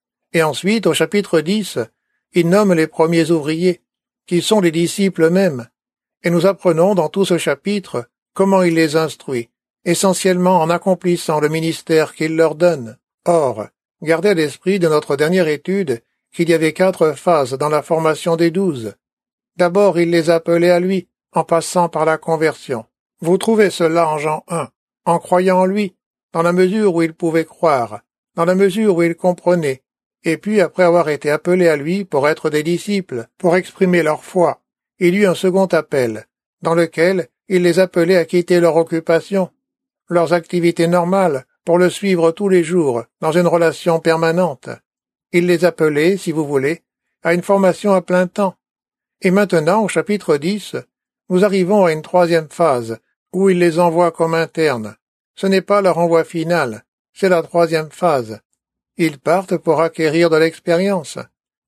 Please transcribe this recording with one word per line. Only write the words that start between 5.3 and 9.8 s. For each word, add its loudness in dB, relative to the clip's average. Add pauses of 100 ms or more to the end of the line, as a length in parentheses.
Et 0
nous 2
apprenons 2
dans 0
tout -2
ce 0
chapitre -4 (240)
comment 2
il 2
les 2
instruit, -6 (340)